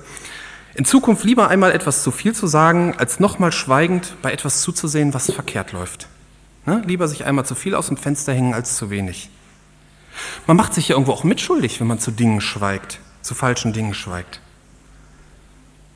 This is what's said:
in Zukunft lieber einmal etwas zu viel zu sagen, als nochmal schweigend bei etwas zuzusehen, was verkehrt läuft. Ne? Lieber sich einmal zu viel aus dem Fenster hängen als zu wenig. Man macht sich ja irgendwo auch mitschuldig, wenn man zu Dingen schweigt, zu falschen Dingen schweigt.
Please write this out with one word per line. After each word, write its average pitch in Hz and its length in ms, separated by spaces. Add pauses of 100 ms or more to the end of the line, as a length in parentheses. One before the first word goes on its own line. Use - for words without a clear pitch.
(760)
in 135 100
Zukunft 254 400
lieber 220 240
einmal 185 240
etwas 151 300
zu - 80
viel 214 240
zu 214 120
sagen, 165 520
als - 220
nochmal 190 320
schweigend 170 680
bei 131 100
etwas 143 300
zuzusehen, 151 520
was 127 160
verkehrt - 420
läuft. - 360 (580)
Ne? 208 200
Lieber 175 200
sich 147 200
einmal 139 180
zu 131 100
viel 190 200
aus - 140
dem 135 80
Fenster 143 360
hängen 127 220
als 120 220
zu 104 140
wenig. 98 380 (1160)
Man 165 100
macht - 180
sich 165 140
ja 160 60
irgendwo 135 180
auch - 100
mitschuldig, 214 560
wenn 117 80
man 113 140
zu - 100
Dingen 110 300
schweigt, 98 580 (220)
zu - 140
falschen 123 380
Dingen 107 220
schweigt. 90 460 (1600)